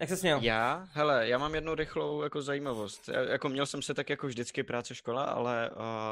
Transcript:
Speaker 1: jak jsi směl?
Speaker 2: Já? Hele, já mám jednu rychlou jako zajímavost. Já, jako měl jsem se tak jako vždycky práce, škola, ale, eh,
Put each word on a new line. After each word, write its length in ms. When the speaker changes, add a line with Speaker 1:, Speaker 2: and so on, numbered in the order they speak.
Speaker 1:
jak 80
jsi 80
směl? 260
Speaker 2:
Já? 500
Hele, 360
já 100
mám 160
jednu 200
rychlou 480
jako 200
zajímavost. 680
Já, 120
jako 280
měl 180
jsem 160
se 120
tak 160
jako 160
vždycky 360
práce, 320
škola, 300
ale, 480
eh, 40